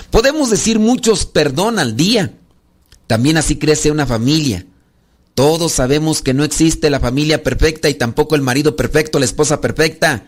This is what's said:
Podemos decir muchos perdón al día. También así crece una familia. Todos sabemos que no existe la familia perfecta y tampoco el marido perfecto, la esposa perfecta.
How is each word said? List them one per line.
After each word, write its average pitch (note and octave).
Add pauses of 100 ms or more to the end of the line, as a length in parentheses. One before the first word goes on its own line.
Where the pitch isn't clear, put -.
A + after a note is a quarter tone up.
(100)
Podemos C4+
decir G#3+
muchos A3
perdón E3+
al A#2
día. F#3 (720)
También C3
así D3+
crece D3
una D3+
familia. B2 (680)
Todos D#3
sabemos D3
que C3
no C#3+
existe D#3+
la C#3
familia D3
perfecta D#3
y C#3+
tampoco C#3+
el D3
marido C3+
perfecto, D3
la C3+
esposa D3+
perfecta. D3+